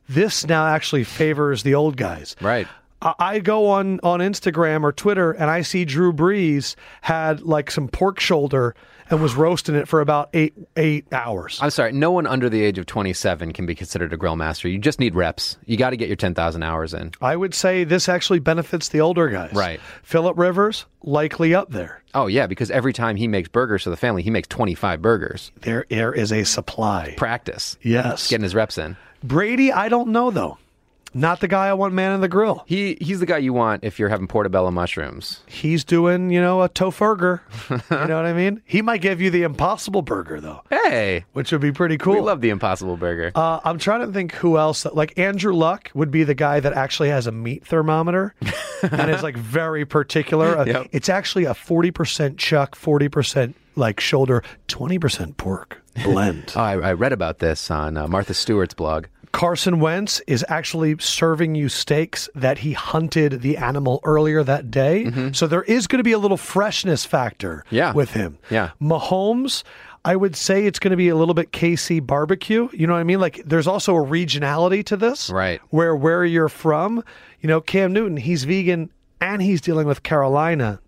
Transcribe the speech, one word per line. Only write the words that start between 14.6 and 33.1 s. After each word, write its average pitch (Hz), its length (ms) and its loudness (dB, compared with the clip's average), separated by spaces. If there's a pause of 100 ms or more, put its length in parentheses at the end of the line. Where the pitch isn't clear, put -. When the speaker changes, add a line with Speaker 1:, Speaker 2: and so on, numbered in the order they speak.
Speaker 2:
You 95 80 -2
just 139 220 -2
need 110 160 0
reps. 85 500 -2
You 113 120 -2
gotta 127 180 0
get 110 140 -4
your 98 60 -4
ten 92 200 -2
thousand 82 260 -2
hours 80 320 -4
in. 82 260 -10
Speaker 1:
I 131 160 -2
would 180 200 -6
say 185 300 0
this 170 220 2
actually 180 300 0
benefits 160 520 -2
the 151 120 2
older 165 280 2
guys. 92 240 -6
Speaker 2:
Right. 90 260 -2 (240)
Speaker 1:
Phillip 165 340 0
Rivers, 185 480 0 (160)
likely 156 540 2
up 190 160 0
there. 90 320 -10 (100)
Speaker 2:
Oh, 135 140 0
yeah, 120 180 2
because 98 240 -4
every 127 240 0
time 113 220 -2
he 113 120 0
makes 98 220 -2
burgers 117 320 0
for - 80 -6
the 85 80 -4
family, 107 240 0
he 87 80 -4
makes 110 180 -2
twenty-five 95 540 -2
burgers. 107 500 -2 (100)
Speaker 1:
There, 117 280 -4
there 113 240 -2
is 107 180 -2
a 107 120 0
supply. 98 720 -4
Speaker 2:
Practice. - 640 -6
Speaker 1:
Yes. 120 480 0
Speaker 2:
Getting 110 140 0
his 92 100 -2
reps 107 240 0
in. 85 180 -8 (280)
Speaker 1:
Brady, 214 480 2
I 202 180 0
don't 240 200 2
know, 240 200 2
though. 104 300 -4 (520)
Not 160 280 0
the 202 80 0
guy 190 220 2
I 196 40 2
want 196 220 0
man 190 180 0
in 196 80 0
the 190 60 2
grill. 190 400 0
Speaker 2:
He, 190 340 -2
he's 180 180 -2